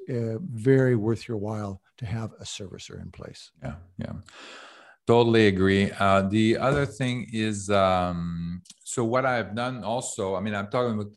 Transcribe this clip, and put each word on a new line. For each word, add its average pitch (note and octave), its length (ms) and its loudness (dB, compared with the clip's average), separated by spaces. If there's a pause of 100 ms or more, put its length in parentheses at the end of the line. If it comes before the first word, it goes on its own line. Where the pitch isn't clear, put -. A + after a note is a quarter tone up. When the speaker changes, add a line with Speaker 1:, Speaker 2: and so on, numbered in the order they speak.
Speaker 1:
uh, A2+ 320 -4
very B2+ 560 4
worth A2 320 0
your A2+ 100 -4
while G#2 440 -6 (160)
to B2 80 -10
have A2 280 -6
a - 100 -20
servicer - 580 -14
in F2 80 -12
place. - 400 -18 (140)
Speaker 2:
Yeah, - 140 -10 (200)
yeah. - 160 -8 (920)
Totally A#2 400 6
agree. G2 520 4
Uh, G2 220 6
the A2 360 2
other C#3+ 280 0
thing B2 480 -4
is, G#2 380 -2
um, F2+ 920 0 (220)
so - 200 -4
what B2 220 0
I've A2 300 -2
done B2 280 -6
also, G#2+ 520 -4
I F2+ 60 -4
mean, G#2+ 120 -4
I'm G2+ 160 -6
talking B2 240 -2
about G#2 240 -6